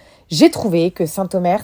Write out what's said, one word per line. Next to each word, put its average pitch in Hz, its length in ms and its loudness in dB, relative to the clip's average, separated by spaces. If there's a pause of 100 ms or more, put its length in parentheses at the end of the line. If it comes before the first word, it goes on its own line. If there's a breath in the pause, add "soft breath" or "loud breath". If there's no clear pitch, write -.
(320 soft breath)
J'ai 226 200 4
trouvé 175 400 0
que 170 160 -4
Saint-Omer, 180 560 -2